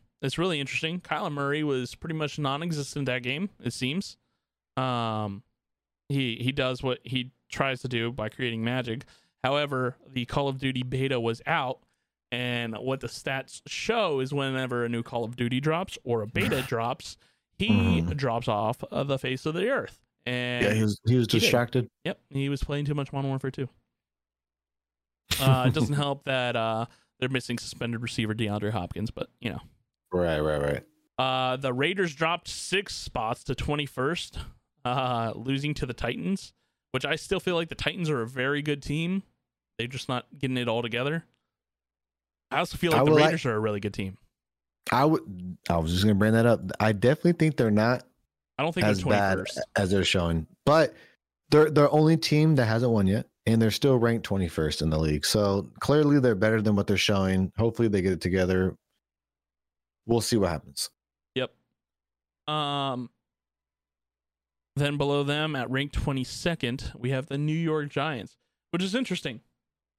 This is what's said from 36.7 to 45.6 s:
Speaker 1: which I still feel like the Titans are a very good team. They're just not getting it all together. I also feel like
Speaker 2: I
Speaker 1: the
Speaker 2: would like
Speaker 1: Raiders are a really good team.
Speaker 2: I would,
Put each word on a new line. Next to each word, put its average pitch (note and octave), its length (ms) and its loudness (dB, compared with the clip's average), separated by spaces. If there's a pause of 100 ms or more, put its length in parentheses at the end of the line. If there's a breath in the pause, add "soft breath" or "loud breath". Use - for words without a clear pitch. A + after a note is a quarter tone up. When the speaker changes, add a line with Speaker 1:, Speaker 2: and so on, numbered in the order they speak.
Speaker 1:
which C3 120 -2
I C#3+ 120 -2
still F#3 240 -2
feel F3+ 140 -2
like E3+ 160 0
the - 40 -8
Titans E3 360 -4
are C3 120 0
a A2+ 40 -4
very C3+ 360 -2
good D3 200 -4
team. E3+ 400 -4 (560)
They're A#2+ 100 -4
just C3 200 -10
not B2 180 -4 (120)
getting C3 200 -2
it A#2+ 100 -2
all A#2 140 0
together. B2+ 420 -4 (1300)
I C#3+ 80 0
also - 180 -2
feel E3+ 160 2
like C3 80 6
Speaker 2:
I C#3 40 6
Speaker 1:
the D3+ 60 6
Speaker 2:
would D3+ 100 8
like D#3 80 8
Speaker 1:
Raiders E3 180 0
are A2+ 100 0
a G#2+ 40 0
really G#2 200 -2
good G2+ 140 -4
team. F#2+ 240 -6 (760)
Speaker 2:
I B2+ 120 4
would, F#2 520 0 (120)